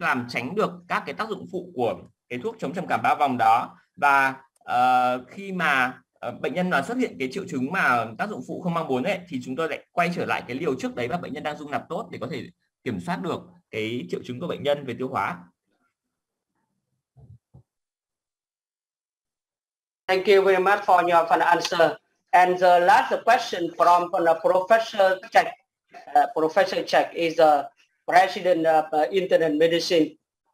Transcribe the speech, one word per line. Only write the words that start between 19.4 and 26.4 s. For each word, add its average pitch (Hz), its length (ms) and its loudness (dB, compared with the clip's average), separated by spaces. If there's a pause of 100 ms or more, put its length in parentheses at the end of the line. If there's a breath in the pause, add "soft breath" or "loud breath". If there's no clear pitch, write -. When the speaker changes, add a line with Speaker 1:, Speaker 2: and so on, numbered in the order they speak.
Speaker 2:
Thank 185 200 0
you 196 160 6
very 190 200 4
much 196 240 2
for 175 160 4
your 170 260 2
fun 180 120 2
answer. 165 500 2 (400)
And 180 300 4
the 180 200 6
last 208 340 4 (100)
question 226 380 0 (140)
from, 170 340 4
from 180 160 0
the 165 160 2
Professor 185 760 2 (120)
Trạch. 175 160 4 (720)
Uh, 143 160 4
Professor 170 520 0